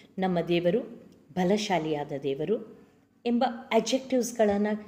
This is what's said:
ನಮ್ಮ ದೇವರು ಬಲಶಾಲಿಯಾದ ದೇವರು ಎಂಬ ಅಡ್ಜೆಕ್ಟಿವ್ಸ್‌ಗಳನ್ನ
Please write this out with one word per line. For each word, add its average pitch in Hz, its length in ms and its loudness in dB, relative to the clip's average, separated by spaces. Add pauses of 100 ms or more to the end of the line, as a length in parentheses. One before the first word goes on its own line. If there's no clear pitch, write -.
(180)
ನಮ್ಮ 185 220 0
ದೇವರು 175 680 0 (220)
ಬಲಶಾಲಿಯಾದ 165 800 0 (100)
ದೇವರು 151 640 -4 (420)
ಎಂಬ 240 180 2 (280)
ಅಡ್ಜೆಕ್ಟಿವ್ಸ್‌ಗಳನ್ನ 226 960 2 (220)